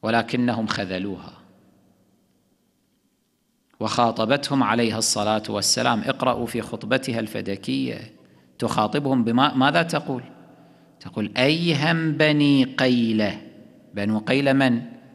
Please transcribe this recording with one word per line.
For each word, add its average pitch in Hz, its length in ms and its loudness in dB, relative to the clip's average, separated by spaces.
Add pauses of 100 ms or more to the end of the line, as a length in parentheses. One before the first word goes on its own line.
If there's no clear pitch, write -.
ولكنهم 113 640 0
خذلوها. 95 640 -6 (2500)
وخاطبتهم 120 840 0
عليها 110 340 0
الصلاة 107 520 0
والسلام، 110 520 0
اقرأوا 120 440 -2
في 113 160 -6
خطبتها 117 580 -4
الفدكية، 110 960 -6 (460)
تخاطبهم 139 640 0
بما-، 123 320 2
ماذا 147 280 4
تقول؟ 147 400 -6 (760)
تقول: - 380 -8
"أيهم 160 760 2
بني 147 520 4
قيلة". 113 760 2 (520)
بنو 104 260 -2
قيلة 135 340 2
من؟ 127 280 4 (340)